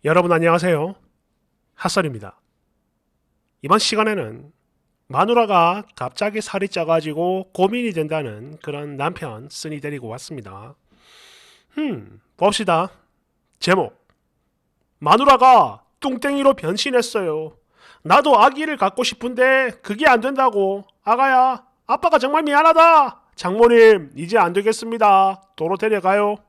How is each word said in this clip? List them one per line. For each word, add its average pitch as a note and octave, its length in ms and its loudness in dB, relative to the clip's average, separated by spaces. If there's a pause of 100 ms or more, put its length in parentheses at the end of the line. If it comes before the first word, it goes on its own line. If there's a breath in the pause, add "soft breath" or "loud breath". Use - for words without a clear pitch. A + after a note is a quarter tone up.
여러분 F3 260 2
안녕하세요. E3+ 640 0 (800)
핫설입니다. C#3 600 -6 (1200)
이번 F#3 160 2
시간에는 E3 720 -4 (540)
마누라가 G3+ 800 0 (120)
갑자기 G#3 460 -6
살이 G3 260 -8
쪄가지고 E3 880 -4
고민이 G#3+ 400 -2
된다는 D3+ 680 -8
그런 C#3+ 360 -12
남편 C#3 520 -8
쓰니 D3+ 300 -12
데리고 C#3 280 -12
왔습니다. A2 680 -16 (1040 soft breath)
음, A2+ 420 -10 (160)
봅시다. F#3 540 0 (720)
제목. F3 380 -2 (1000)
마누라가 A3+ 840 4 (160)
뚱땡이로 C#4 520 -2
변신했어요. G3 1040 -4 (460 soft breath)
나도 B3 360 4
아기를 C#4+ 380 2
갖고 G3+ 280 -4
싶은데 B3+ 680 -2 (100)
그게 A3 260 -4
안 B3 140 4
된다고. G#3 640 -2 (180)
아가야, B3+ 600 0 (220)
아빠가 D#4+ 320 0
정말 D4 240 0
미안하다. D#4 800 4 (140)
장모님, A3 800 4
이제 E3+ 200 -4
안 F3 160 2
되겠습니다. G3+ 880 0 (160)
도로 F3 220 -4
데려가요. G#3 580 0 (120)